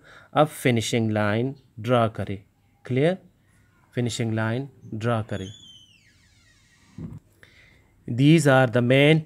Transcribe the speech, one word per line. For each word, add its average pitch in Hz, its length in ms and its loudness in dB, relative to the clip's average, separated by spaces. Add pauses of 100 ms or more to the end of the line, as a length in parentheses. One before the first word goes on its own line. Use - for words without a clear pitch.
(340)
अब 151 120 4
फिनिशिंग 117 640 -2
लाइन 107 440 -2 (260)
ड्रॉ 117 280 0
करें। 98 340 -10 (420)
क्लियर? 151 340 -2 (760)
फिनिशिंग 117 400 -4
लाइन 113 340 -4 (260)
ड्रॉ 113 280 -2
करें। 98 300 -10 (2500)
These 143 360 4
are 131 200 6
the 120 160 0
main 143 440 4